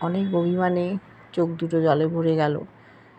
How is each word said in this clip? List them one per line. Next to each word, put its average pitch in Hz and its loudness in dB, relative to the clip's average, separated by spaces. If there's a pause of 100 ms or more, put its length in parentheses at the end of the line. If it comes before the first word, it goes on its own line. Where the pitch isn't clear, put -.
অনেক 185 -2
অভিমানে 180 0 (480)
চোখ 170 0
দুটো 165 -2
জলে 156 4
ভরে 165 0
গেল। 151 0 (640)